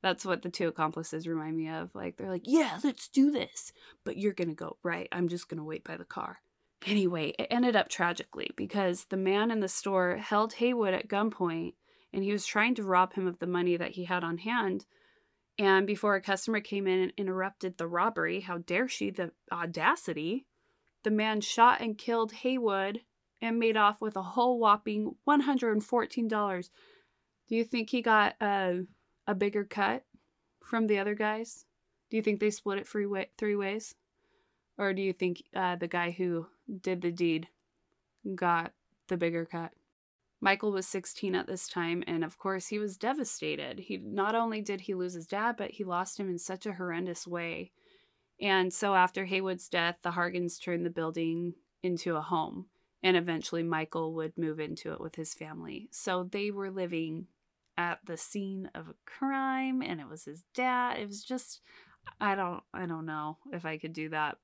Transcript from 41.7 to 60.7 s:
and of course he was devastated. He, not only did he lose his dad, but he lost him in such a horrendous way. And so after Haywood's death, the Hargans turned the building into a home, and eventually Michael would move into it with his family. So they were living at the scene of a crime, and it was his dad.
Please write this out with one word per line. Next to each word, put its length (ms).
and 180
of 140
course 300
he 100
was 200
devastated. 840
He, 180
not 380
only 260
did 200
he 120
lose 220
his 100
dad, 320
but 140
he 120
lost 360
him 100
in 80
such 300
a 60
horrendous 520
way. 460
And 320
so 220
after 320
Haywood's 420
death, 360
the 80
Hargans 500
turned 240
the 60
building 640
into 340
a 60
home, 460
and 160
eventually 460
Michael 500
would 240
move 220
into 340
it 80
with 140
his 180
family. 560
So 340
they 280
were 180
living 560
at 300
the 100
scene 600
of 120
a 80
crime, 760
and 180
it 80
was 180
his 180
dad. 460